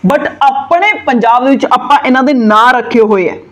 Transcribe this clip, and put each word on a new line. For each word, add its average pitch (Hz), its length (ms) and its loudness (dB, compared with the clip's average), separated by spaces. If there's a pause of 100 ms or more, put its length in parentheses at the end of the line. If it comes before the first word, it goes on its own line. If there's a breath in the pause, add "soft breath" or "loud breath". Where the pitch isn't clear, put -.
but 294 220 0 (120)
ਆਪਣੇ 339 500 0 (140)
ਪੰਜਾਬ 247 400 0
ਦੇ 277 60 2
ਵਿੱਚ 254 140 0
ਆਪਾਂ 254 400 0
ਇਹਨਾਂ 262 180 0
ਦੇ 294 100 0
ਨਾਂ 226 400 2
ਰੱਖੇ 240 260 -2
ਹੋਏ 202 300 0
ਹੈ। - 80 -10 (140)